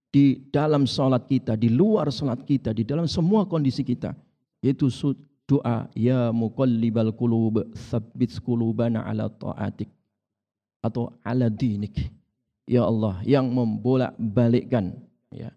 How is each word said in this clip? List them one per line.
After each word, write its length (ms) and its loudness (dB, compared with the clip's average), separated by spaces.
di 260 6
dalam 340 2
salat 380 0
kita, 320 -2
di 160 2
luar 420 2
salat 320 -4
kita, 300 0
di 100 -2
dalam 240 -2
semua 400 2
kondisi 320 0
kita, 320 -4
yaitu 320 0
su-, 240 -4
doa, 480 0
"Ya 320 2
muqallibal 880 0
qulub, 560 0
tsabbit 640 -4
qulubana 640 -2
ala 320 -6
ta'atik," 560 -8
atau 240 -4
"ala 240 0
dinik." 640 -4
Ya 160 4
Allah, 400 0
yang 240 2
membolak-balikkan, 1400 0
ya, 240 -14